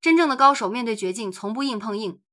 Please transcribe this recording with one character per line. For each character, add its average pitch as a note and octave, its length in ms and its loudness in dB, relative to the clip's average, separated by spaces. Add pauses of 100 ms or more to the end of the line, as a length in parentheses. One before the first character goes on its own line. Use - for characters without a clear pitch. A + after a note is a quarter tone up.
真 E4 160 4
正 E4 120 4
的 C4+ 80 0
高 C4+ 160 6
手 A#3 160 -2
面 A#3+ 160 -4
对 A3+ 100 -2
绝 F#3+ 180 -4
境 G3+ 200 -8
从 G3+ 220 -8
不 C4+ 80 -4
硬 B3+ 160 -4
碰 G3+ 180 -6
硬 G3+ 240 -8 (120)